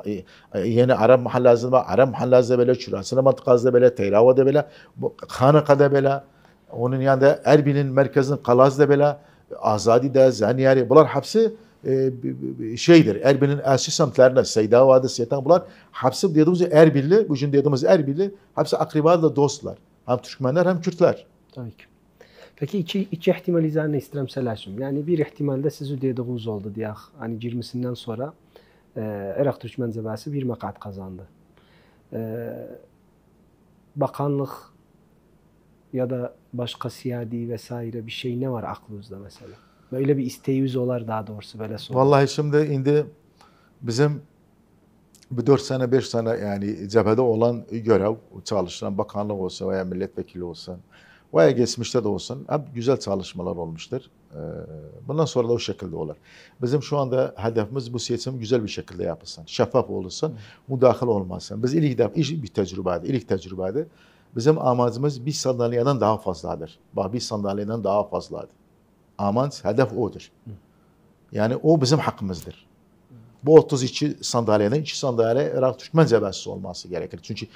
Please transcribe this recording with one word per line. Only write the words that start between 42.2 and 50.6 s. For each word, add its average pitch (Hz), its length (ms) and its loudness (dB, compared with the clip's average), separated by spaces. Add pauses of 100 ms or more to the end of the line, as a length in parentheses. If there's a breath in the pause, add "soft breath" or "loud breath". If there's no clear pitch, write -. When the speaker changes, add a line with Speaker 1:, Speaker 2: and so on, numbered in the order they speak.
Speaker 1:
şimdi 147 280 -2
indi 147 500 0 (760 soft breath)
bizim 135 420 0 (1080)
bir 120 160 -4
dört 135 140 6
sene, 131 320 -4
beş 131 160 0
sene 113 220 -4
yani 101 580 -6
cephede 110 320 2
olan 117 500 0
görev, 107 440 0 (300)
çalışılan 98 540 -4
bakanlık 104 380 -6
olsa 95 320 -8
veya 95 160 -4
milletvekili 90 600 -10
olsa 87 340 -14 (560 soft breath)